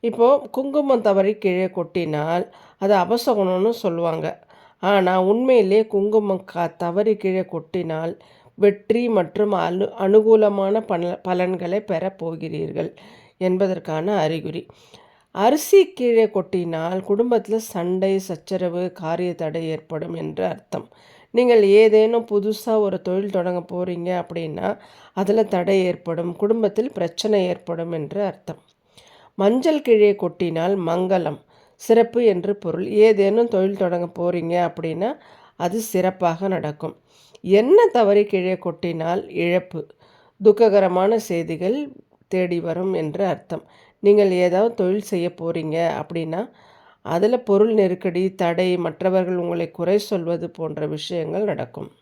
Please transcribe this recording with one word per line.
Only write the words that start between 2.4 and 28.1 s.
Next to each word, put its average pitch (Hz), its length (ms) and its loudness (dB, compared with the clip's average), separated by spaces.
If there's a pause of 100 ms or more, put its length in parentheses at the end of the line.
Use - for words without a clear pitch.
அது 196 160 2
அபசகுனம்னு 196 760 0
சொல்லுவாங்க. 170 680 -4 (380)
ஆனா 185 440 2
உண்மையிலே 220 640 4
குங்குமம் 202 580 0
க-, 170 320 -6
தவறி 202 400 0
கீழே 185 280 -2
கொட்டினால் 165 760 -6 (360)
வெற்றி 208 540 2
மற்றும் 208 440 0
அனு-, 180 460 -2
அனுகூலமான 208 800 4
பல-, 175 420 -4
பலன்களை 180 580 -2
பெறப் 190 380 -6
போகிறீர்கள் 160 760 -8 (420)
என்பதற்கான 185 800 -2
அறிகுறி. 156 500 -4 (640)
அரிசி 302 640 4
கீழே 226 380 2
கொட்டினால் 180 680 -4
குடும்பத்துல 220 560 0
சண்டை, 190 640 -2
சச்சரவு, 180 720 -6
காரிய 175 420 -4
தடை 165 300 -6
ஏற்படும் 160 500 -8
என்று 160 300 -6
அர்த்தம். - 440 -8 (420)
நீங்கள் 233 340 4
ஏதேனும் 220 680 4
புதுசா 208 480 -2
ஒரு 202 240 -2
தொழில் 190 280 -4
தொடங்க 180 300 -4 (140)
போறீங்க 175 500 -4
அப்படின்னா 170 540 -6 (340)
அதுல 208 320 2
தடை 190 400 0
ஏற்படும், 170 520 -4
குடும்பத்தில் 220 560 -2
பிரச்சனை 196 520 -2
ஏற்படும் 170 480 -6
என்று 165 320 -6